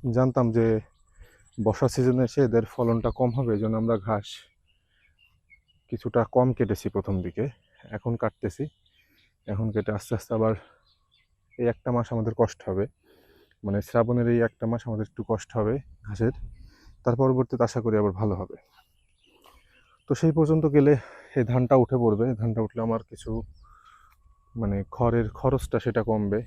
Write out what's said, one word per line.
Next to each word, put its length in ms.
জানতাম 300
যে 100
বর্ষা 360
সিজনে 340
এসে 200
এদের 160
ফলনটা 440
কম 180
হবে, 200
এই 60
জন্য 200
আমরা 140
ঘাস 200
কিছুটা 280
কম 220
কেটেছি 380
প্রথম 200
দিকে, 200
এখন 160
কাটতেছি। 420
এখন 280
কেটে 220
আস্তে 220
আস্তে 200
আবার 160
এই 140
একটা 220
মাস 200
আমাদের 260
কষ্ট 260
হবে, 180
মানে 220
শ্রাবণের 460
এই 60
একটা 220
মাস 180
আমাদের 220
একটু 200
কষ্ট 280
হবে 160
ঘাসের, 280
তার 180
পরবর্তীতে 460
আশা 160
করি 180
আবার 180
ভালো 200
হবে। 160
তো 100
সেই 180
পর্যন্ত 260
গেলে 180
এই 120
ধানটা 320
উঠে 200
পড়বে, 240
ধানটা 240
উঠলে 220
আমার 240
কিছু 200
মানে 220
খড়ের 320
খরচটা 460
সেটা 240
কমবে। 380